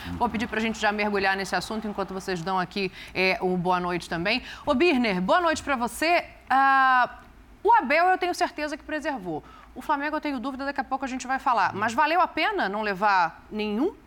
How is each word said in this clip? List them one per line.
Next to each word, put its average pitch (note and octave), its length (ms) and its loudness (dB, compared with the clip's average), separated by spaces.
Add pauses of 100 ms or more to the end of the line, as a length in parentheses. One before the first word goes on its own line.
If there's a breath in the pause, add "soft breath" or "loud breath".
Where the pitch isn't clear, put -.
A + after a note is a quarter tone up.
(180 loud breath)
vou A#3+ 100 0
pedir A3 180 -2
pra A3 140 -4
gente A3 180 -2
já G#3+ 140 2
mergulhar G3+ 420 0
nesse G3 220 -4
assunto A3 320 -4
enquanto G3 240 -4
vocês F#3+ 300 -4
dão F#3+ 160 -2
aqui, F#3 340 -2 (220 loud breath)
é, F#3 260 2
o F#3 160 0
boa F3+ 240 0
noite F3+ 260 -4
também. F#3+ 360 -2 (240 loud breath)
Ô, D4 80 2
Birner, B3 480 2
boa D4 180 4
noite D#4+ 220 0
pra C4 140 -2
você. D4 500 0 (220)
Ah, C4 720 4 (420)
o G#4 100 4
Abel E4 340 4
eu F#4 120 4
tenho F4+ 160 -2
certeza D4+ 420 -4
que - 80 -20
preservou. B3+ 580 -6 (320 loud breath)
O C4 60 -12
Flamengo D4 360 -2
eu D4+ 40 -2
tenho C#4+ 180 -4
dúvida, B3+ 280 -6
daqui C#4 160 -4
a - 20 -4
pouco C4+ 220 -4
a - 20 -8
gente B3+ 180 -8
vai C4 120 -2
falar. A#3 360 2
Mas G#3+ 200 0
valeu D#4 260 4
a E4 80 4
pena E4 400 0
não G#3 140 -4
levar F#3+ 680 0
nenhum G#3+ 440 -2 (120)